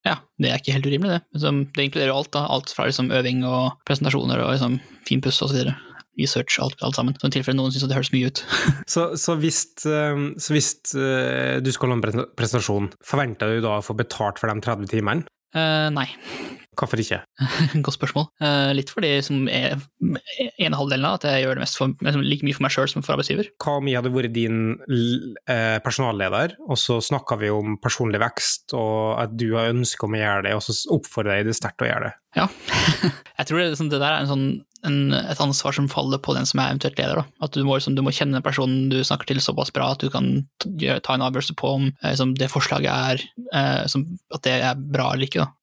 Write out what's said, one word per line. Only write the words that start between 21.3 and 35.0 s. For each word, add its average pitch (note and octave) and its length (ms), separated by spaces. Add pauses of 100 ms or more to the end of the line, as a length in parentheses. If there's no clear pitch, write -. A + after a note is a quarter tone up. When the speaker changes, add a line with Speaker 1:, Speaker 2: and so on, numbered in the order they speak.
Speaker 1:
gjør C3 120
det B2+ 60
mest - 160
for, C3+ 140 (120)
liksom, D3 200
like C#3+ 200
mye C#3 80
for C#3 140
meg - 80
selv C3+ 160
som C#3+ 140
for C#3+ 100
arbeidsgiver. C#3+ 320 (160)
Speaker 2:
Hva C#3+ 160
om C#3 100
jeg B2 80
hadde B2 160
vært A#2+ 220
din A2+ 240 (260)
l-, A#2+ 480 (160)
eh, A2+ 320
personalleder, A#2 720 (140)
og C3+ 100
så A#2+ 240
snakket B2+ 400
vi G#2 80
om G#2 320
personlig A2 400
vekst, - 560
og A2 460
at A2 140
du A2+ 180
har A2+ 180
ønske A#2+ 320
om G#2 80
å A2 80
gjøre G2+ 280
det, G#2 40
og G#2+ 120
så A2 100
s-, - 180
oppfordrer G#2 480
jeg G#2+ 80
deg A2+ 80
sterkt - 240
å A#2+ 80
gjøre - 200
det? - 60 (220)
Speaker 1:
Ja. F#3 140
<laughs> - 360 (500)
Jeg C3 80
tror D#3+ 160
det, F3 80
liksom, D3+ 220
det C#3+ 100
der D3+ 140
er C#3+ 80
en C#3 60
sånn, C3+ 160 (400)
en, C#3+ 100 (180)